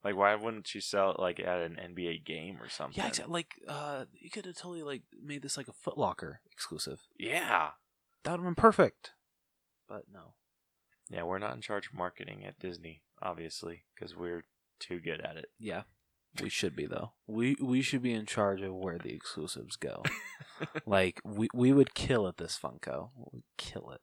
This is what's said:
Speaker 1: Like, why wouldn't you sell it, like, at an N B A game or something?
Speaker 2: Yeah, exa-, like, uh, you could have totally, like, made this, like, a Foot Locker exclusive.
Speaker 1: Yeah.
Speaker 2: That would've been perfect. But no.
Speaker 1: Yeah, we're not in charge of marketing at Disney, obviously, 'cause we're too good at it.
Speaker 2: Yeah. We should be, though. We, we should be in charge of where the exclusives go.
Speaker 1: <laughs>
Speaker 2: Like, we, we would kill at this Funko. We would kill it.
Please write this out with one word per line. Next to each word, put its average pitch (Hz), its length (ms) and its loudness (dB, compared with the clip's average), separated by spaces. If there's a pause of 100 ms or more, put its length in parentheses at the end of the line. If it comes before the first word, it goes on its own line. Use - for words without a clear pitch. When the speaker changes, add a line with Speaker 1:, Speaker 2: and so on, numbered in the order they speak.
Speaker 1:
Like, 101 140 0
why 101 180 8
wouldn't 107 400 -4
you 104 60 -6
sell 98 320 4
it, - 80 -2
like, 90 200 2
at 90 200 0
an 82 180 -4
N 87 160 -12
B 87 140 -2
A 82 100 -2
game 80 420 -8
or 57 100 -12
something? 123 340 -6
Speaker 2:
Yeah, 220 60 -2
exa-, - 180 -6
like, 170 260 -6 (140)
uh, 143 440 -6
you - 180 -20
could 196 160 -10
have 175 100 -12
totally, 175 260 -10
like, 143 200 -6 (200)
made 143 200 -8
this, 139 160 -6
like, 135 100 -10
a - 60 -16
Foot - 240 -6
Locker 87 420 0 (100)
exclusive. - 520 -8 (160)
Speaker 1:
Yeah. 98 540 2 (500)
Speaker 2:
That - 100 -2
would've 175 140 -2
been 175 80 0
perfect. - 580 6 (760)
But 101 240 -10
no. 85 260 -20 (720)
Speaker 1:
Yeah, 85 140 -4
we're 92 140 -2
not 104 160 -4
in 117 60 -10
charge 104 280 -4
of - 60 -14
marketing 98 520 -6
at 98 120 -14
Disney, 82 440 -10 (180)
obviously, 85 640 -8 (120)
'cause 87 200 -12
we're 87 300 -4 (340)
too 90 200 -6
good 80 200 -4
at 80 160 -8
it. - 220 -12
Speaker 2:
Yeah. 104 240 -4 (580)
We - 80 -4
should 95 260 0
be, 73 120 -2
though. - 260 -6 (140)
We, 120 340 2
we 131 220 4
should 131 200 2
be 120 120 2
in 110 100 -2
charge 98 380 2
of 95 120 -2
where 92 240 -2
the - 140 -6
exclusives - 640 -6
go. - 320 -6
Speaker 1:
<laughs> - 40 0 (760)
Speaker 2:
Like, 95 380 6
we, 104 280 0
we 127 200 8
would 139 220 10
kill 117 320 4
at - 120 -4
this - 200 -4
Funko. 69 580 -6
We 120 80 -14 (100)
would - 80 -14 (160)
kill - 320 -10
it. - 120 -14